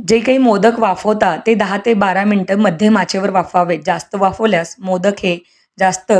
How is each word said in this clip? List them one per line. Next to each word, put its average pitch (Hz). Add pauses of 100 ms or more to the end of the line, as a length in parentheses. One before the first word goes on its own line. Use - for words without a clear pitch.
जे 226
काही 262
मोदक 233
वाफवता 208 (120)
ते 226
दहा 196 (100)
ते 233
बारा 196
मिनिटं 202
मध्यम 214
आचेवर 190
वाफवावे. 175
जास्त 175
वाफवल्यास 190
मोदक 190
हे 175 (420)
जास्त 190